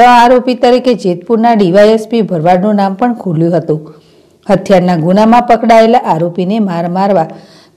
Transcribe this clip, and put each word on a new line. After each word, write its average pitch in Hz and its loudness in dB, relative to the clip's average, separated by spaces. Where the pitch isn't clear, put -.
આરોપી 247 2
તરીકે 247 0
જેતપુરના 220 -2
ડી 185 0
વાય 208 4
એસ 220 -8
પી 226 -2
ભરવાડનું 180 -2
નામ 196 -2
પણ 240 -4
ખુલ્યું 170 -2
હતું. 151 -4
હત્યાના 180 0
ગુનામાં 220 2
પકડાયેલા 226 2
આરોપીને 175 -4
માર 175 -4
મારવા 185 -2